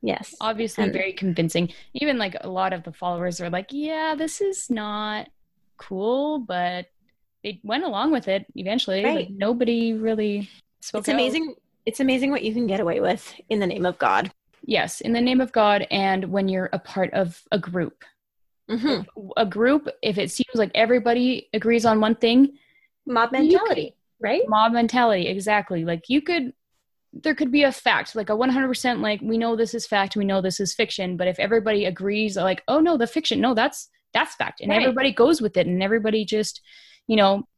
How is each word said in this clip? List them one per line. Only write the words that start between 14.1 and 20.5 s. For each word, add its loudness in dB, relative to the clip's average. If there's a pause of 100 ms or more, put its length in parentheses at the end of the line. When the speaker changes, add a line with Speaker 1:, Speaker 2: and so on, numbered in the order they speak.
Speaker 2:
Yes, -2
in -2
the 2
name 4
of -2
God 4
and 0
when 0
you're -2
a -4
part -4
of -2 (100)
a 2
group. -6 (680)
Speaker 1:
Mm-hmm. -2 (140)
Speaker 2:
If -10 (300)
a 2
group, 0 (120)
if 0
it -2
seems -6